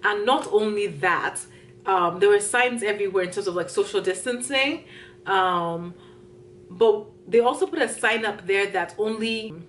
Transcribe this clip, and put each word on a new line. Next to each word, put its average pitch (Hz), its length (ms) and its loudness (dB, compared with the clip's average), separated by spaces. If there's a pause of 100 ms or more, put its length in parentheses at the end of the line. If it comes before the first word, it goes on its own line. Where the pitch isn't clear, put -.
And 208 240 0
not 254 240 2
only 208 380 2
that, 170 500 0 (480)
um, 180 320 2
there 202 100 6
were 202 120 6
signs 240 420 0
everywhere 202 400 0
in 175 80 -4
terms 196 160 -4
of, 175 80 -4
like, 175 160 -4
social 202 300 -2
distancing. 254 880 -2 (380)
Um, 175 720 0 (760)
but 208 380 2 (220)
they 220 100 4
also 269 300 2
put 330 120 -4
a 240 80 2
sign 226 360 0
up 208 200 -6
there 196 220 2
that 180 320 -4
only 220 560 -4 (140)